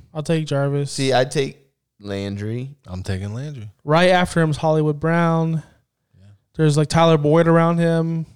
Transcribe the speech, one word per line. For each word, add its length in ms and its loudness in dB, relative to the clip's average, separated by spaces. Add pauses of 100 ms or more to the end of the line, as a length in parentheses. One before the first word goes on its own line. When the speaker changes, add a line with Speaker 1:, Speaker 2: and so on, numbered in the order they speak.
(140)
Speaker 1:
I'll 100 -8
take 220 -2
Jarvis. 460 -4
Speaker 2:
See, 220 -2
I'd 180 2
take 260 -4 (420)
Landry. 760 -8 (100)
Speaker 3:
I'm 180 -10
taking 300 -6
Landry. 380 -12 (120)
Speaker 1:
Right 260 4
after 320 2
him 100 2
is 60 -2
Hollywood 420 0
Brown. 640 0 (520)
Speaker 3:
Yeah. 100 -20 (300)
Speaker 1:
There's, 220 2
like, 120 0
Tyler 280 4
Boyd 300 2
around 320 2
him. 560 -2